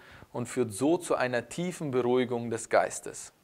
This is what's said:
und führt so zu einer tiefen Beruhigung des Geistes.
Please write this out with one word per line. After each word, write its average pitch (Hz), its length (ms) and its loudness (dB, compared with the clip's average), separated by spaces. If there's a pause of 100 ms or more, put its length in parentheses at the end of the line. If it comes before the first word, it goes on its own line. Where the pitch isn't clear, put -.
(320)
und 120 140 -4
führt 117 260 0
so 147 240 2
zu 170 200 0
einer 123 320 0
tiefen 170 420 -4
Beruhigung 120 600 2
des - 200 -6
Geistes. - 640 0 (120)